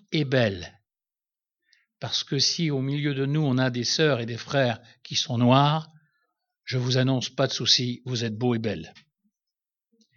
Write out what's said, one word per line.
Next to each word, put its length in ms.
et 120
belle. » 560
Parce 240
que 160
si 300
au 120
milieu 320
de 120
nous, 160
on 160
a 120
des 140
sœurs 360
et 60
des 120
frères 420
qui 120
sont 220
noirs, 520
je 120
vous 200
annonce, 320
pas 180
de 60
souci, 520
vous 180
êtes 140
beaux 180
et 40
belles. 340